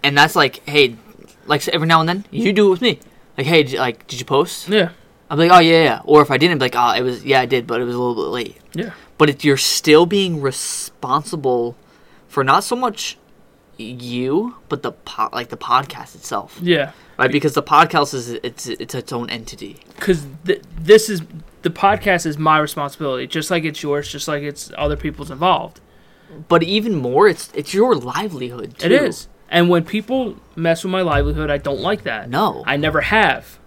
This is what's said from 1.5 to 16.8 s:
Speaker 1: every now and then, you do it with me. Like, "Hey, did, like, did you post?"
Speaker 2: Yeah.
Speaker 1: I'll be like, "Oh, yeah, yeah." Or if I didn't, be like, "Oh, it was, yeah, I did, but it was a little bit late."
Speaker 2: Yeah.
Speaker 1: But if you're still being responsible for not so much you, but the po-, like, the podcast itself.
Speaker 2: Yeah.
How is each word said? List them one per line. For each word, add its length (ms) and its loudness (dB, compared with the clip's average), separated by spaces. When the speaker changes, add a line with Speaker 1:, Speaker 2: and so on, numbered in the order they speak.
Speaker 1:
every 180 0
now 140 6
and 80 0
then, 220 -4
you 220 0
do 140 6
it 20 6
with 120 2
me. 180 0
Like, 100 -4
"Hey, 160 6
did, 160 -4
like, 280 -4
did 120 -12
you 60 -10
post?" 440 -2
Speaker 2:
Yeah. 200 2
Speaker 1:
I'll 80 -4
be 100 4
like, 100 10
"Oh, 40 10
yeah, 220 6
yeah." 220 2
Or 160 8
if 80 4
I 80 0
didn't, 220 2
be 60 0
like, 100 -4
"Oh, 180 2
it 80 0
was, 240 -4
yeah, 160 4
I 60 0
did, 180 0
but 160 -4
it 40 -4
was 100 -6
a 20 -4
little 180 -2
bit 140 -4
late." 280 -8
Speaker 2:
Yeah. 160 -8
Speaker 1:
But 120 6
if 140 -4
you're 140 4
still 480 4
being 360 0
responsible 1300 -4
for 160 -4
not 200 2
so 120 -4
much 420 -6
you, 800 -4
but 140 -6
the 80 -6
po-, 420 -8
like, 160 -8
the 80 -12
podcast 580 -4
itself. 460 -10
Speaker 2:
Yeah. 300 0